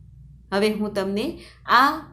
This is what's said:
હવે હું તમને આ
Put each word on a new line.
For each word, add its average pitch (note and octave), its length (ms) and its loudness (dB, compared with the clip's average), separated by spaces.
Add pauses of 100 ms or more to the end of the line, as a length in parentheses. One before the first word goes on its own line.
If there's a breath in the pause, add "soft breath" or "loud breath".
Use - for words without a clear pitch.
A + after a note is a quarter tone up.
(520)
હવે G#3 200 2
હું G#3 200 -4
તમને G3+ 480 -4 (260 loud breath)
આ C#4 320 4 (140)